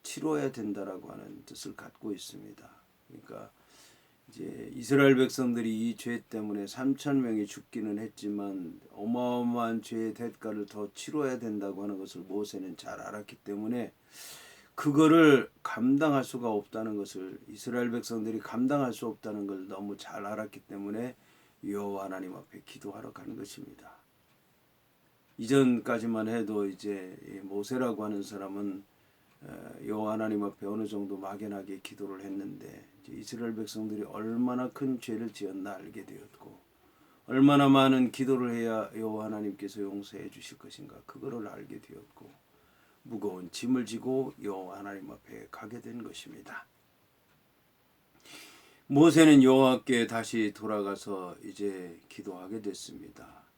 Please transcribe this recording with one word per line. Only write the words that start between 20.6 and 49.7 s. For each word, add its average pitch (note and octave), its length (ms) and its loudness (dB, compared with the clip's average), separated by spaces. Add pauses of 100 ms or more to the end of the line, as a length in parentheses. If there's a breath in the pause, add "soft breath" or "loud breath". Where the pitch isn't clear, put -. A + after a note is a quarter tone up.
때문에 G2+ 560 -8 (500 soft breath)
여호와 G2+ 380 -6
하나님 F#2+ 320 -8
앞에 F#2 280 -18
기도하러 G#2 480 -14
간 - 220 -14
것입니다. - 640 -16 (1400)
이전까지만 A2+ 880 2
해도 G#2+ 380 -2
이제 F#2+ 600 -8
이 G2 140 -14
모세라고 G#2 640 -4
하는 G2+ 180 -4
사람은, G2 600 -8 (580 soft breath)
어, - 340 -16 (100)
여호와 G#2+ 280 -2
하나님 G#2+ 280 0
앞에 G2+ 240 -6
어느 G#2+ 200 -4
정도 G2+ 300 -6
막연하게 G2 680 -10
기도를 G2 400 -12
했는데 - 640 -12 (140)
이제 - 100 -18
이스라엘 A2+ 420 -8
백성들이 G#2+ 500 -6
얼마나 B2 640 -2
큰 C3 300 -4
죄를 A2 320 -6
지었나 G2 420 -8
알게 G2 320 -14
되었고 - 520 -20 (680 soft breath)
얼마나 C#3 420 8
많은 C3+ 440 8
기도를 B2 440 0
해야 A2+ 400 -2
여호와 A2 300 -4
하나님께서 G#2 560 -6
용서해 G2 480 -10
주실 - 280 -18
것인가 - 480 -20
그거를 - 420 -10
알게 - 320 -14
되었고 - 520 -20 (680 soft breath)
무거운 F#2 480 -6
짐을 B2 360 0
지고 C3 460 -2 (100)
여호와 F#2+ 360 -8
하나님 G2 320 -12
앞에 - 400 -18
가게 A2 300 -14
된 A#2 220 -10
것입니다. - 640 -14 (2250 loud breath)
모세는 D3+ 540 12
여호와께 B2+ 640 8